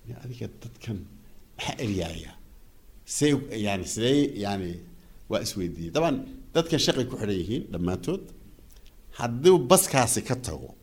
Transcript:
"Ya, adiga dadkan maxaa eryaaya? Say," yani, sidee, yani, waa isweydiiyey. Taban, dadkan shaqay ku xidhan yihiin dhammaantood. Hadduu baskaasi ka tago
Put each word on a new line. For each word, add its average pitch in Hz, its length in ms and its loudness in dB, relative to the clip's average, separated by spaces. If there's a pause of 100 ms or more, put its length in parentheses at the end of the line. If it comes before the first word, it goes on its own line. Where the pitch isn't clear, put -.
"Ya, 120 160 -12
adiga 120 300 -10
dadkan - 480 -10 (540)
maxaa - 260 -8
eryaaya? 82 540 -4 (720)
Say," - 260 2 (260)
yani, 101 280 0
sidee, 127 360 2 (160)
yani, 98 340 -2 (560)
waa - 140 0
isweydiiyey. 82 520 -6
Taban, 156 220 2 (380)
dadkan 165 280 2
shaqay 139 240 2
ku 123 120 -6
xidhan 104 200 -2
yihiin 95 340 -2
dhammaantood. 90 520 -2 (920)
Hadduu 131 420 6
baskaasi 131 640 4
ka 127 140 -2
tago - 340 -8 (120)